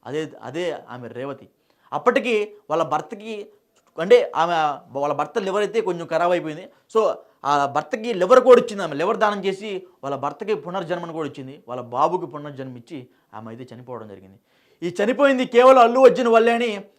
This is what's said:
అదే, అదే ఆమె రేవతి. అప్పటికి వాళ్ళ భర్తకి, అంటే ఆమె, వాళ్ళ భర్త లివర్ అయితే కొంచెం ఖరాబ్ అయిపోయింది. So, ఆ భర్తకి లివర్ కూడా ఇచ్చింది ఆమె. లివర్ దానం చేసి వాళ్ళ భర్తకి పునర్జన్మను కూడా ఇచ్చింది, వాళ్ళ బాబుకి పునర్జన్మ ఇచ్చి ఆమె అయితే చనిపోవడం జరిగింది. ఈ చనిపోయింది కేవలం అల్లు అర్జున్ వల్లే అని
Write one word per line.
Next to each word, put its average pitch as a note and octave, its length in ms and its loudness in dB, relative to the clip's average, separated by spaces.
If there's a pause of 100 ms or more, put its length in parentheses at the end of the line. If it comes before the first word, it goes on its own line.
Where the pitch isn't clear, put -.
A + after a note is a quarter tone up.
అదే, D3+ 220 -8 (140)
అదే D3+ 340 -8 (140)
ఆమె A#2+ 180 -14
రేవతి. B2 400 -12 (440)
అప్పటికి G#3+ 600 -2 (180)
వాళ్ళ D#3+ 120 -2
భర్తకి, G3+ 640 -8 (520)
అంటే G3 380 4
ఆమె, E3+ 180 0 (440)
వాళ్ళ C#3+ 160 -2
భర్త D3+ 240 -4
లివర్ G3 240 -2
అయితే G#3 180 -2
కొంచెం F3 260 -6
ఖరాబ్ F3 260 0
అయిపోయింది. D#3+ 360 -4 (280)
So, G#3+ 160 2 (320)
ఆ C#3+ 220 2
భర్తకి G#3+ 480 -4
లివర్ F#3+ 260 6
కూడా B3 200 8
ఇచ్చింది G3+ 220 -6
ఆమె. D3+ 140 -6
లివర్ F#3+ 200 -2
దానం G3+ 280 0
చేసి G3 420 -6 (180)
వాళ్ళ C#3 120 -6
భర్తకి D3 380 -6
పునర్జన్మను E3+ 580 -8
కూడా D#3+ 160 -6
ఇచ్చింది, C3+ 400 -16
వాళ్ళ B2 140 -10
బాబుకి D#3 440 -2
పునర్జన్మ C3+ 500 -14
ఇచ్చి B2 300 -16 (280)
ఆమె A2 160 -16
అయితే B2 240 -18
చనిపోవడం A#2+ 340 -16
జరిగింది. F#2+ 320 -20 (420)
ఈ F3 120 -6 (100)
చనిపోయింది C4 400 2
కేవలం B3+ 340 8
అల్లు A#3+ 220 6
అర్జున్ A#3+ 280 6
వల్లే A#3 240 4
అని A#3 280 -2 (180)